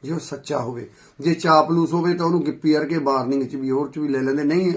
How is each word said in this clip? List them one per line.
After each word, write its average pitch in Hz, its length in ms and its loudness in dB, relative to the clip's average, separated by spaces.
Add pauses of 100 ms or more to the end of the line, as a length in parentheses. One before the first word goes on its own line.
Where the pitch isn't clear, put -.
ਜੇ 139 80 -6
ਉਹ 165 60 -4
ਸੱਚਾ 147 400 -6
ਹੋਵੇ, 120 320 -8 (300)
ਜੇ 160 140 2
ਚਾਪਲੂਸ 165 580 4
ਹੋਵੇ 170 220 0
ਤਾਂ 175 120 -2
ਉਹਨੂੰ 170 200 0
ਗਿੱਪੀ 151 280 0
ਵਰਗੇ 151 240 0
ਵਾਰਨਿੰਗ 135 440 0
'ਚ 127 140 -6
ਵੀ 135 140 -4
ਹੋਰ 135 200 0
'ਚ - 80 -10
ਵੀ 151 100 -2
ਲੈ 131 140 0
ਲੈਂਦੇ। 139 220 0
ਨਹੀਂ 175 320 2